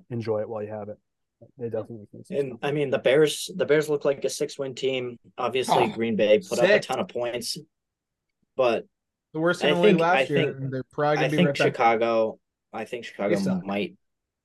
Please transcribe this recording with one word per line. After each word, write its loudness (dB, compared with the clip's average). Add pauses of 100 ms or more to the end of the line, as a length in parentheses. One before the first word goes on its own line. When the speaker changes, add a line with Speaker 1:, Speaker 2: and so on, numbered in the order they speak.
(120)
Speaker 1:
enjoy -4
it -8
while -8
you -10
have -12
it." -14 (580)
They -8
definitely -10
can -18
see -8
Speaker 2:
And, -2
Speaker 1:
stuff. -14
Speaker 2:
I -4
mean, -2
the 0
Bears, 2
the 0
Bears 2
look -2
like 0
a 0
six-win -8
team. -4 (180)
Obviously, 0
Speaker 3:
Oh, 2
Speaker 2:
Green -2
Bay 6
put -4
up 4
a 6
Speaker 3:
six. 4
Speaker 2:
ton -4
of -4
points, -6 (1000)
but 0 (480)
Speaker 3:
The -6
worst 0
Speaker 2:
I 4
Speaker 3:
team 4
in 2
the 2
league 8
Speaker 2:
think, 4
Speaker 3:
last 4
Speaker 2:
I 4 (120)
Speaker 3:
year, 2
Speaker 2:
think, -6
Speaker 3:
and -8
they're -6
probably -2
Speaker 2:
I 2
Speaker 3:
gonna 0
be 0
Speaker 2:
think 6
Speaker 3:
right 0
back. 2
Speaker 2:
Chicago, 2 (320)
I -10
think -10
Chicago -2
Speaker 3:
They 0
suck. -2
Speaker 2:
might, -4 (480)